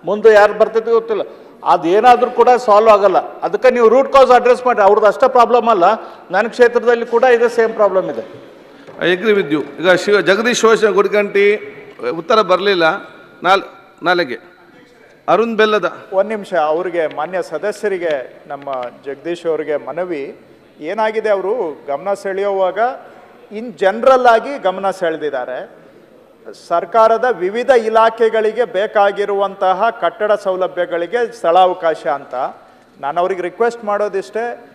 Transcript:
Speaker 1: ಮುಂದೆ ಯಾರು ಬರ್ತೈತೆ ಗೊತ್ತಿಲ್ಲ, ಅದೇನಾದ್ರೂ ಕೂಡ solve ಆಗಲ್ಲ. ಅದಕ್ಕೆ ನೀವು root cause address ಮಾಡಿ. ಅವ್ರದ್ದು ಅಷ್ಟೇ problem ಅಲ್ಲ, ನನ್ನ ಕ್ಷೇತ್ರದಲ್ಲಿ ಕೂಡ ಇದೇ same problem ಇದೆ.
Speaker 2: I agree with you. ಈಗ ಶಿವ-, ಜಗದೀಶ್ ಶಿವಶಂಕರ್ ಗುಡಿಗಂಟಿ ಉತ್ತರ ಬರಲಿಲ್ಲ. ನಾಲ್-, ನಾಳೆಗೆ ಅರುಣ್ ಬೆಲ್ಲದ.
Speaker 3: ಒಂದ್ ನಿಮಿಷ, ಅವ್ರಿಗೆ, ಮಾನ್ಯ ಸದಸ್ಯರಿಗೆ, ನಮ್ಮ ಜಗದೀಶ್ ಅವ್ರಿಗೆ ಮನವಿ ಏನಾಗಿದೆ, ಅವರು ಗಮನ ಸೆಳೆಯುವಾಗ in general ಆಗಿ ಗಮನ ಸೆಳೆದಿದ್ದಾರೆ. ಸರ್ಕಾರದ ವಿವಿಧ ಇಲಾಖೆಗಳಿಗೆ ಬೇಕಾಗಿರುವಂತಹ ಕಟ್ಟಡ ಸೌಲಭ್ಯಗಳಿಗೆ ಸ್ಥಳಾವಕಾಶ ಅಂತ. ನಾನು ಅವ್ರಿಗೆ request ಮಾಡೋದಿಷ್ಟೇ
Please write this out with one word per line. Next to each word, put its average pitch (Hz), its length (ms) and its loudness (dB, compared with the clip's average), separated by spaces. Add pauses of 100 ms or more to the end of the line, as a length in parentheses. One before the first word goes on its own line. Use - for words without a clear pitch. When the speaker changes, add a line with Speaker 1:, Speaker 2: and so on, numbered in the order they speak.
Speaker 1:
ಮುಂದೆ 214 300 4
ಯಾರು 208 200 6
ಬರ್ತೈತೆ 220 360 0
ಗೊತ್ತಿಲ್ಲ, 220 320 -2 (420)
ಅದೇನಾದ್ರೂ 226 680 2
ಕೂಡ 240 180 2
solve 220 400 4
ಆಗಲ್ಲ. 196 300 4
ಅದಕ್ಕೆ 208 520 0
ನೀವು 233 180 4
root 262 240 2
cause 262 180 6
address 247 360 4
ಮಾಡಿ. 240 140 0
ಅವ್ರದ್ದು 208 260 4
ಅಷ್ಟೇ 208 220 2
problem 233 400 4
ಅಲ್ಲ, 185 160 2 (460)
ನನ್ನ 208 180 0
ಕ್ಷೇತ್ರದಲ್ಲಿ 233 580 2
ಕೂಡ 233 180 0
ಇದೇ 240 240 4
same 226 260 0
problem 185 360 0
ಇದೆ. 117 100 -8 (840)
Speaker 2:
I 180 160 0
agree 208 220 0
with 151 120 -4
you. 151 80 -2 (200)
ಈಗ 180 100 0
ಶಿವ-, 196 320 2
ಜಗದೀಶ್ 208 380 0
ಶಿವಶಂಕರ್ 220 320 2
ಗುಡಿಗಂಟಿ 202 840 0 (420)
ಉತ್ತರ 214 240 0
ಬರಲಿಲ್ಲ. 185 420 0 (580)
ನಾಲ್-, - 600 -2
ನಾಳೆಗೆ 170 340 -2 (920)
ಅರುಣ್ 214 280 0
ಬೆಲ್ಲದ. 208 360 0 (200)
Speaker 3:
ಒಂದ್ 196 160 0
ನಿಮಿಷ, 202 260 -8
ಅವ್ರಿಗೆ, 160 600 -2
ಮಾನ್ಯ 170 260 -6
ಸದಸ್ಯರಿಗೆ, 170 1040 -6
ನಮ್ಮ 139 220 -14 (380)
ಜಗದೀಶ್ 165 400 -10
ಅವ್ರಿಗೆ 151 300 -4
ಮನವಿ 147 600 -8 (440)
ಏನಾಗಿದೆ, 214 500 -4
ಅವರು 190 580 -4
ಗಮನ 165 260 -4
ಸೆಳೆಯುವಾಗ 190 640 -4 (800)
in 220 200 -14
general 240 480 2
ಆಗಿ 233 320 2
ಗಮನ 190 320 -4
ಸೆಳೆದಿದ್ದಾರೆ. 147 960 -8 (840)
ಸರ್ಕಾರದ 220 560 2 (140)
ವಿವಿಧ 208 320 -4
ಇಲಾಖೆಗಳಿಗೆ 220 920 2
ಬೇಕಾಗಿರುವಂತಹ 196 1300 -2 (100)
ಕಟ್ಟಡ 208 320 -2
ಸೌಲಭ್ಯಗಳಿಗೆ 180 1000 -4
ಸ್ಥಳಾವಕಾಶ 170 720 0
ಅಂತ. 139 280 -6 (680)
ನಾನು 143 200 -4
ಅವ್ರಿಗೆ 180 220 -2
request 233 420 -4
ಮಾಡೋದಿಷ್ಟೇ 208 800 -6 (100)